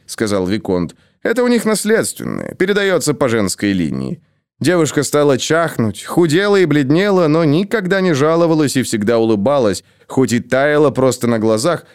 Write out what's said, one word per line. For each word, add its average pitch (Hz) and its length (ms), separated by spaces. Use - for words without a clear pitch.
сказал 101 400
виконт. 92 480
"Это 233 200
у 247 60
них 240 160
наследственное, 165 920
передаётся 190 580
по 127 160
женской 104 440
линии". 69 500
Девушка 151 440
стала 147 340
чахнуть, 151 640
худела 180 520
и 185 100
бледнела, 160 640
но 160 160
никогда 190 580
не 180 100
жаловалась 156 640
и 127 60
всегда 113 360
улыбалась, 113 640
хоть 123 280
и 120 60
таяла 147 500
просто 123 360
на 117 120
глазах, 110 560